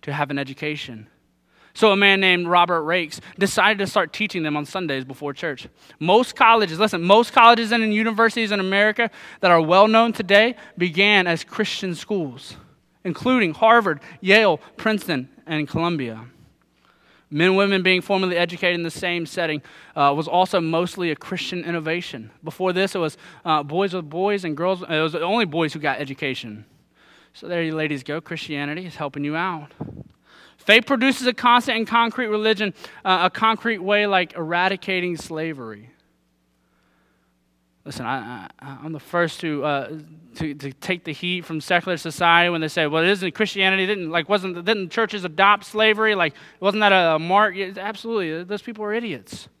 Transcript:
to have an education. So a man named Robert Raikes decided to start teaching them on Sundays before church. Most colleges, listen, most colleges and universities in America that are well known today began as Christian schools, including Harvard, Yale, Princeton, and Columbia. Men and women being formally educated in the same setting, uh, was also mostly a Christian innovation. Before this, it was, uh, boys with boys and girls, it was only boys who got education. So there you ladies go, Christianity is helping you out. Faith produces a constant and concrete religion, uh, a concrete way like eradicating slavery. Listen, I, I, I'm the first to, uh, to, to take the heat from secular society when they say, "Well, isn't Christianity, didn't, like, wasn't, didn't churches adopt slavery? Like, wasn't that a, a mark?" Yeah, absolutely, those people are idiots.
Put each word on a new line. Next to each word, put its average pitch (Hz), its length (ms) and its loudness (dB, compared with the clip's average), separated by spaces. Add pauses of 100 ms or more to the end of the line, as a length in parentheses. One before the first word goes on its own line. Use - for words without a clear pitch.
to 147 100 -8
have 143 180 -2
an 139 80 -4
education. 135 680 -8 (640)
So 214 200 4
a 196 40 4
man 196 240 6
named 180 280 2
Robert 175 340 4
Raikes 165 380 -4 (180)
decided 202 400 2
to 196 80 -2
start 185 260 0
teaching 196 300 -4
them 151 140 -2
on 147 80 -4
Sundays 143 400 -6
before 139 280 -10
church. 147 360 -8 (320)
Most 202 340 2
colleges, 220 460 4
listen, 202 220 0
most 208 300 4
colleges 233 380 6
and 220 240 0
universities 220 560 0
in 208 80 0
America 208 500 0 (320)
that 180 120 6
are 165 100 6
well 185 240 6
known 226 260 4
today 214 440 4 (200)
began 180 520 2
as 165 160 -2
Christian 196 500 -6
schools, 156 600 -6 (480)
including 202 500 0
Harvard, 220 460 4 (200)
Yale, 190 380 4 (180)
Princeton, 175 520 -2 (180)
and 151 220 -4
Columbia. 139 560 -4 (1040)
Men 165 200 2
and 190 60 2
women 196 280 2
being 185 160 4
formally 190 360 0
educated 175 380 0
in 175 80 -4
the 165 80 -6
same 175 340 -6
setting, 151 380 -4 (320)
uh, 143 200 4
was 156 120 -4
also 180 340 2
mostly 170 520 -2
a 143 40 -4
Christian - 480 -10
innovation. 160 680 -8 (100)
Before 180 300 -4
this, 190 240 -2
it - 20 -4
was, 160 180 -4 (280)
uh, 156 180 0
boys 170 320 -4
with 165 160 -8
boys 190 340 -2
and 156 120 -6
girls, 180 260 -2
it - 60 -14
was 156 260 0
only 185 300 0
boys 156 280 -2
who 160 60 -10
got 139 220 -2
education. 127 640 -8 (680)
So - 140 -20
there 170 160 -4
you 160 140 -6
ladies 151 260 -4
go, 151 180 -8
Christianity 156 680 -10
is 160 100 -16
helping 143 260 -8
you 147 140 -4
out. 170 360 -6 (840)
Faith 220 280 4
produces 262 420 0
a 247 60 0
constant 240 460 2
and 226 80 -2
concrete 233 400 0
religion, 214 480 0 (280)
uh, 185 200 2
a 180 80 4
concrete 220 480 0
way 208 280 2
like 185 300 0
eradicating 180 800 -2
slavery. 131 720 -10 (1900)
Listen, 131 220 -12
I, 117 400 -8 (160)
I, 135 220 -18
I'm 160 100 -12
the 147 80 -12
first 175 400 -2
to, 147 240 -4
uh, 139 240 -2 (460)
to, 156 180 -6
to 139 220 -12
take 180 300 -6
the 151 100 -8
heat 180 320 -6
from 160 160 -8
secular 175 340 0
society 170 540 4
when 170 100 -2
they 156 80 -4
say, 156 180 0
"Well, 156 160 0
isn't 185 320 0
Christianity, 190 520 0
didn't, 190 240 -4
like, 170 180 -2
wasn't, 185 340 -2
didn't 196 280 -2
churches 208 340 -4
adopt 196 400 2
slavery? 214 500 2
Like, 170 200 0 (260)
wasn't 202 220 0
that 202 100 6
a, 170 220 4
a 156 40 0
mark?" 185 360 2
Yeah, 196 240 -8
absolutely, 196 680 -6
those 196 160 -8
people 214 240 -12
are 208 80 -6
idiots. 214 560 -8 (120)